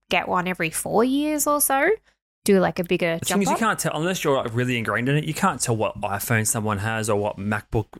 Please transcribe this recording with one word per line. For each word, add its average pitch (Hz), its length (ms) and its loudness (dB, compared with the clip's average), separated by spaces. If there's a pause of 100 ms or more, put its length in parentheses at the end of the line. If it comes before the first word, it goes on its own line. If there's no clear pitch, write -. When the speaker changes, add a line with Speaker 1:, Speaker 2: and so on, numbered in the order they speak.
(100)
Speaker 1:
get 180 180 0
one 180 180 0
every 180 240 -2
four - 340 0
years 285 420 0
or 294 140 2
so. 285 280 2 (560)
Do, 196 160 6
like, 170 180 0
a 180 60 -2
bigger 170 340 0
Speaker 2:
The - 80 -8
Speaker 1:
jump 190 140 2
Speaker 2:
thing - 20 4
is, 196 80 2
you 311 40 2
Speaker 1:
up. - 40 0
Speaker 2:
can't 214 200 0
tell, 160 160 -2
unless 175 300 -2
you're, 143 180 2
like, 117 120 -4
really 123 240 0
ingrained 110 320 0
in 143 60 4
it, 151 80 0
you 156 100 -4
can't 175 260 0
tell 120 160 0
what 104 240 -2
iPhone 104 460 0
someone 107 320 -2
has 110 320 -2
or 104 100 2
what 104 160 -2
MacBook 104 500 -2 (140)